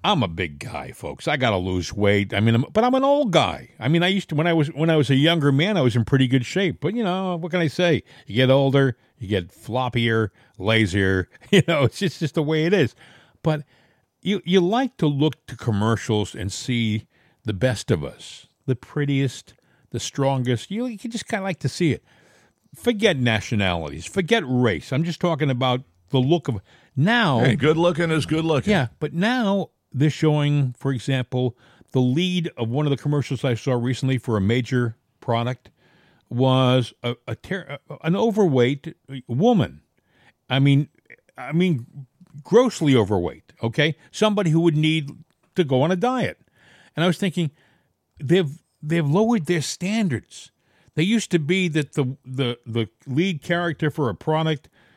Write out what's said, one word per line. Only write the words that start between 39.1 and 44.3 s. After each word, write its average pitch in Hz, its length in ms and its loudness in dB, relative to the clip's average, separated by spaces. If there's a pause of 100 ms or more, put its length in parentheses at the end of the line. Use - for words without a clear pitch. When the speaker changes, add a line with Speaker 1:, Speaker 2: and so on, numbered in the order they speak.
Speaker 1:
woman. 127 540 2 (680)
I 131 100 2
mean, 139 300 4 (480)
I 131 160 -14
mean, 156 540 -2 (360)
grossly 185 520 2
overweight. 92 580 0 (100)
Okay, 147 320 -2 (160)
somebody 208 400 0